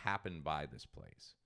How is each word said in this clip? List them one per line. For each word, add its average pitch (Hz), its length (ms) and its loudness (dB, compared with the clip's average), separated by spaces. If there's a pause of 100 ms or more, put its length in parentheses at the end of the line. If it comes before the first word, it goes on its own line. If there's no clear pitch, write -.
happen 95 380 2
by 76 260 4
this - 180 -8
place. - 500 -14 (120)